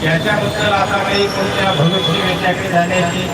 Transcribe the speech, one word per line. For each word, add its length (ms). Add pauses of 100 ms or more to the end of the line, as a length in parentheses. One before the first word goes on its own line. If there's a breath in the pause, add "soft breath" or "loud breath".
याच्याबद्दल 680
आता 300
काही 240
कोणत्या 460
भविष्य 580
याच्याकडे 380
जाण्याची 640